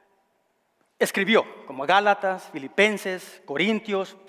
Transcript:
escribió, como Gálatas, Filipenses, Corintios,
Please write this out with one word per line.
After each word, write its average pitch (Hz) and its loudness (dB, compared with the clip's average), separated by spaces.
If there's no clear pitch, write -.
escribió, - 0
como 135 -10
Gálatas, 196 2
Filipenses, 185 -2
Corintios, 196 -2